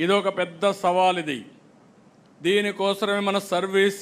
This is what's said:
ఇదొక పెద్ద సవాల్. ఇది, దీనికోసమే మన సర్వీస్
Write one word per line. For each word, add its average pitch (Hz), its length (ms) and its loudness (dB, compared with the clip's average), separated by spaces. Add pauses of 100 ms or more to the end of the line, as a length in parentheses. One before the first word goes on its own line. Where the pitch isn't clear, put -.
ఇదొక 190 340 2
పెద్ద 175 320 -2 (120)
సవాల్. 180 400 2
ఇది, 151 140 -6 (1080)
దీనికోసమే 202 680 0 (100)
మన 196 120 2 (120)
సర్వీస్ 196 520 2